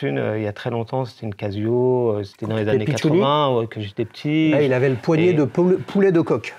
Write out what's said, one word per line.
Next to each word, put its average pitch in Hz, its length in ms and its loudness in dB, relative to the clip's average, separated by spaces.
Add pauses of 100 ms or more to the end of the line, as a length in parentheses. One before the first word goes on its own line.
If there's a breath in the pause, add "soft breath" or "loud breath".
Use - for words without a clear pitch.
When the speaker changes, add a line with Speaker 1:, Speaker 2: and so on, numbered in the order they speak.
Speaker 1:
une, 139 180 -4
euh, 110 180 -2
il 110 60 -4
y - 20 -4
a 104 60 -4
très - 180 -8
longtemps, 117 340 -4
c'était 113 220 -12
une 104 80 -8
Casio, 120 760 0
euh, 104 100 -4
c'était 104 240 -12
dans 107 60 -4
Speaker 2:
Quand 110 60 -2
Speaker 1:
les 110 80 0
Speaker 2:
t'étais 107 100 2
Speaker 1:
années 107 80 0
Speaker 2:
pitchouni. 147 340 0
Speaker 1:
quatre-vingts, 143 400 2
ouais, 113 80 -2
que 110 140 -12
j'étais 104 240 -6
petit. 156 480 0
Speaker 2:
Là, 147 100 4
il 131 100 2
avait 127 180 2
le 131 40 0
poignet 165 360 2
Speaker 1:
Et - 20 2
Speaker 2:
de 151 100 2
poule-, 180 360 2
poulet 196 340 2
de 170 80 4
coq, 143 380 -2